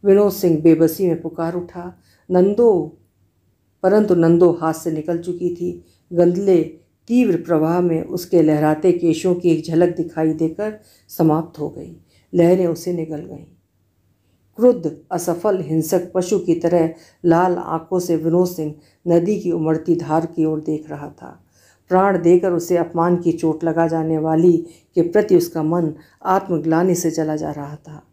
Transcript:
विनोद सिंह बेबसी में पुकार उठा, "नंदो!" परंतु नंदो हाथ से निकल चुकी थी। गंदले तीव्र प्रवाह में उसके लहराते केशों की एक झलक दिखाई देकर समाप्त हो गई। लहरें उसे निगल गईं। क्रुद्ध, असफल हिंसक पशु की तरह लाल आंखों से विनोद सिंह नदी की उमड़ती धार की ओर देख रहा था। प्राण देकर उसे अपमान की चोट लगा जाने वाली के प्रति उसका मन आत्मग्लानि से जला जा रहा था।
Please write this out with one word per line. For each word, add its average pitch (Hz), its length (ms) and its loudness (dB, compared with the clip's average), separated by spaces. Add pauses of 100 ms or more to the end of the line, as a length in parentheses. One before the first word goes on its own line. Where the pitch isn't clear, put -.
विनोद 202 280 4
सिंह 170 280 0
बेबसी 160 460 4
में 165 160 -2
पुकार 165 320 -8
उठा, 180 440 -12 (320)
"नंदो!" 190 680 2 (840)
परंतु 196 320 4
नंदो 170 360 4
हाथ 160 240 -2
से 160 180 -8
निकल 160 260 -6
चुकी 175 360 -6
थी। 175 300 -10 (280)
गंदले 175 500 2 (460)
तीव्र 233 280 2
प्रवाह 165 440 0
में 165 240 0
उसके - 380 0
लहराते 156 500 2
केशों 170 420 0
की 175 160 0
एक 151 140 0
झलक 170 320 0
दिखाई 160 360 -4
देकर 165 460 -6 (300)
समाप्त 160 500 0
हो 147 100 -6
गई। 160 280 -16 (380)
लहरें 180 320 4
उसे 165 260 -6
निगल 160 240 -8
गईं। - 280 -16 (1120)
क्रुद्ध, 196 400 2 (140)
असफल 185 500 -2
हिंसक 160 520 -2
पशु 185 260 -2
की 170 160 0
तरह 165 400 0 (300)
लाल 175 320 2
आंखों 165 420 -6
से 175 180 -2
विनोद 165 320 0
सिंह 156 260 -8 (340)
नदी 170 320 2
की 170 120 -4
उमड़ती 160 440 0
धार 160 300 -2
की 160 180 -4
ओर 156 160 -2
देख 156 300 -8
रहा 147 180 -12
था। - 360 -20 (440)
प्राण 185 340 2
देकर 175 300 4
उसे 175 240 -2
अपमान 170 400 0
की 175 160 0
चोट 160 320 -2
लगा 165 240 0
जाने 160 300 -2
वाली 160 460 2 (300)
के 170 80 2
प्रति 190 340 2
उसका 170 260 0
मन 160 320 -2 (300)
आत्मग्लानि 180 680 0
से 170 160 -2
जला 156 260 -4
जा 151 140 -8
रहा 147 260 -12
था। 151 360 -20